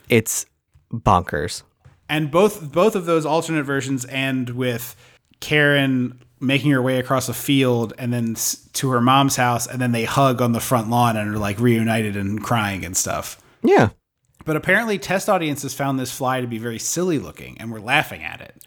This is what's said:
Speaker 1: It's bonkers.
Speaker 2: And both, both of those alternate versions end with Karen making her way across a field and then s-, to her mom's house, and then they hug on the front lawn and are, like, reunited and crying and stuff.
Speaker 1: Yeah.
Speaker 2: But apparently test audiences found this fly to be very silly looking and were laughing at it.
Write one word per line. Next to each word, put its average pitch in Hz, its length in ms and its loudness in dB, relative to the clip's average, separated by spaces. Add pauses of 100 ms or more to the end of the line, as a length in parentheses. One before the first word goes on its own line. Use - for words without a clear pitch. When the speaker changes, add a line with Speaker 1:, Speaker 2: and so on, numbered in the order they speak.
Speaker 1:
It's - 380 0 (480)
bonkers. 87 680 0 (440)
Speaker 2:
And 151 220 -2
both, 170 420 2
both 185 240 2
of 180 120 -4
those 165 180 2
alternate 156 380 0
versions 135 440 -2
end 131 440 -4
with 120 440 -4 (440)
Karen 139 800 2 (220)
making 135 300 2
her 131 100 4
way 131 180 2
across 123 280 -2
a 120 60 -6
field 123 640 2
and 123 160 -4
then 117 180 -2
s-, - 240 -4 (180)
to 135 180 -2
her 120 100 2
mom's 135 340 4
house, 120 320 0
and 127 140 -6
then 123 100 0
they 117 140 0
hug 131 360 2
on 120 120 2
the 113 60 0
front 113 300 0
lawn 117 280 4
and 107 180 -4
are, - 20 -2
like, 101 220 -2
reunited 113 560 2
and 104 280 -4
crying 101 420 -2
and 92 100 -10
stuff. - 420 -4 (260)
Speaker 1:
Yeah. 277 260 6 (560)
Speaker 2:
But 156 100 -2
apparently 202 420 0
test 185 320 -2
audiences 156 440 0
found 139 260 -2
this 127 120 -6
fly 131 300 -2
to 123 60 -4
be 117 100 -6
very 113 220 -6
silly 170 400 -2
looking 73 400 -14
and 113 120 -10
were 110 100 -10
laughing 107 420 -2
at 82 180 -12
it. - 120 -18 (140)